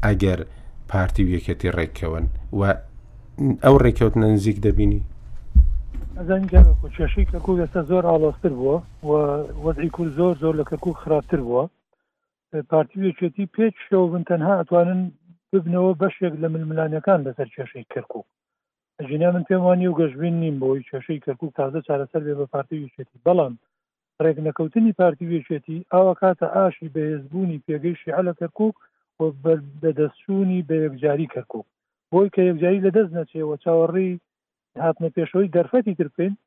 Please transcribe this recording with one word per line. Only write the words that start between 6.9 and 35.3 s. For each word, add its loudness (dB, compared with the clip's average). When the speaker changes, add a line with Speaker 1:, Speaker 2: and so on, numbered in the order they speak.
Speaker 2:
کێشەی 0
کەرکووک 0
ئێستا -2
زۆر 4
ئاڵۆزتر 2
بووە 0
و 4
وەزعی -2
کورد -4
زۆر، 2
زۆر 0
لە -2
کەرکووک -6
خراپتر 0
بووە. 0
پارتی 0
و 0
یەکێتی -4
پێچ 0
شەو 4
بن، -4
تەنها 2
ئەتوانن 2
ببنەوە 0
بەشێک -2
لە -2
ململانیەکان 0
لەسەر -6
کێشەی -14
کەرکووک. -10
ئەژینیا 0
من -2
پێم 2
وانیە 4
و -2
گەشبین 0
نیم -2
بۆی 0
کێشەی -8
کەرکووک -8
تازە -4
چارەسەر -4
بێ -4
بە -2
پارتی -6
و -10
یەکێتی. -18
بەڵام 2
ڕێک 2
نەکەوتنی 0
پارتی 2
و -2
یەکێتی -8
ئاوا 4
کاتە 0
ئاشی 0
بەهێزبوونی -6
پێگەی -4
شیعە -4
لە -4
کەرکووک -2
و 0
بە-، 2
بەدەستچوونی -2
بە -2
یەکجاری -2
کەرکووک. -10
بۆی 4
کە 2
یەکجاری 0
لەدەست 2
نەچێ -8
و -4
چاوەڕێی 2
هاتنە -2
پێشەوەی 0